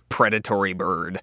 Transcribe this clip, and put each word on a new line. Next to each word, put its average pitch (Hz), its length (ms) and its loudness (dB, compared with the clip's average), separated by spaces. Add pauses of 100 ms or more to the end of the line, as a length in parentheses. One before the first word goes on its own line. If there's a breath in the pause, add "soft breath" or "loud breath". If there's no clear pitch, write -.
predatory 104 640 2
bird, 90 500 -4